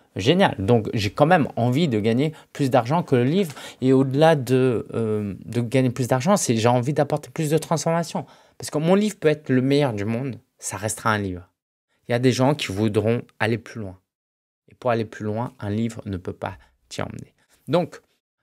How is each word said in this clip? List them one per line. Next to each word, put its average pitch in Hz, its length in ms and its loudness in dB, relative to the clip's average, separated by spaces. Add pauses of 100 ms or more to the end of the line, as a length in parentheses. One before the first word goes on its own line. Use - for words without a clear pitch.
(160)
Génial. 156 420 4
Donc, 107 340 2
j'ai 104 180 -2
quand 143 160 4
même 170 300 4
envie 123 300 2
de 113 140 0
gagner 120 320 0 (200)
plus 143 180 -2
d'argent 135 320 2
que - 120 0
le 120 100 4
livre. 156 300 0 (260)
Et 131 120 4
au-delà 139 420 4
de, 127 580 0
euh, 107 420 -2 (100)
de 117 160 -4
gagner 127 300 2
plus 123 180 -4
d'argent, 135 280 2
c'est 120 200 0
j'ai 110 120 -2
envie 123 240 0
d'apporter 147 380 -2
plus 151 200 -4
de 156 80 2
transformation. 165 680 -4 (320)
Parce 123 120 -12
que 147 80 -4
mon 165 160 2
livre 208 220 0
peut 151 120 0
être 151 220 -2
le 127 120 2
meilleur 139 300 2
du 101 120 -4
monde, 117 320 -4 (220)
ça - 180 -10
restera 110 360 -2
un 104 60 2
livre. 92 300 -6 (600)
Il 120 40 -2
y - 20 0
a 120 40 2
des 127 140 4
gens 131 220 2
qui - 180 -8
voudront 110 500 0 (160)
aller 110 200 0
plus - 220 -14
loin. 92 180 -12 (720)
Et 101 40 -20
pour - 160 -2
aller 113 140 0
plus 104 200 -12
loin, 107 360 -4
un 104 100 -6
livre 113 360 -4
ne 98 100 -6
peut 95 160 -8
pas 98 260 -10 (300)
t'y - 140 -6
emmener. - 320 -12 (340)
Donc, 165 320 -2 (420)